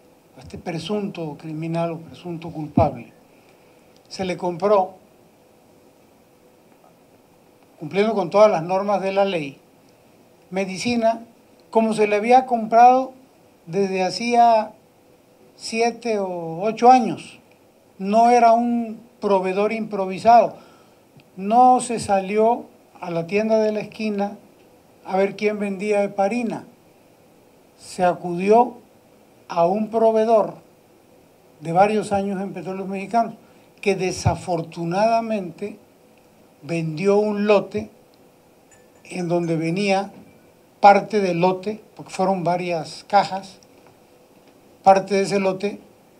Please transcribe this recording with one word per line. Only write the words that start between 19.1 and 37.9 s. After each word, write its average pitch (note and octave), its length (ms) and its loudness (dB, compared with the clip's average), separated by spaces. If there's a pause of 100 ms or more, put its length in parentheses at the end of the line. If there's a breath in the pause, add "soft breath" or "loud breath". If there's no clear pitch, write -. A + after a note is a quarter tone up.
proveedor G3 500 0
improvisado. G3+ 840 2 (800 loud breath)
No A#3+ 420 4
se A#3+ 220 -6
salió G#3 640 0 (340)
a F3+ 100 -12
la E3 160 -4
tienda A3 340 0
de G#3+ 120 0
la G#3+ 80 -6
esquina G3+ 580 -6 (680)
a F#3+ 120 -4
ver G3 180 0
quién G#3 240 -4
vendía G3+ 420 -2
heparina. G3+ 640 -4 (1120)
Se - 280 -4
acudió F3+ 720 2 (720)
a E3+ 160 2
un G#3 240 -2
proveedor A3 640 2 (1080)
de E3 140 -8
varios G3+ 400 2
años G3 280 -4
en G3 120 -10
Petróleos F#3+ 340 -10
Mexicanos, G3 460 -4 (480 soft breath)
que F#3+ 160 -2
desafortunadamente F#3 1800 -4 (840)
vendió E3 560 -2
un G#3 300 0
lote G#3 440 0 (1120)